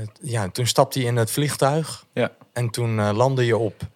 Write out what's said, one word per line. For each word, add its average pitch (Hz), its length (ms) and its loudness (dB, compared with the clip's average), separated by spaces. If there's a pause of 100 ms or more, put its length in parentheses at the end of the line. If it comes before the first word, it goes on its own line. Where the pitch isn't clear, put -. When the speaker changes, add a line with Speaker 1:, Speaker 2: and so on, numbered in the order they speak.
(220)
Speaker 1:
ja, 113 280 -4
toen 123 180 -2
stapte 139 320 4
je 127 60 0
in 120 100 0
het 113 160 2
vliegtuig. 147 840 0
Speaker 2:
Ja. 117 180 -2 (220)
Speaker 1:
En 120 160 -2
toen, 113 300 -2
eh, 104 140 2
landde 127 320 2
je 113 120 2
op 107 240 -4 (140)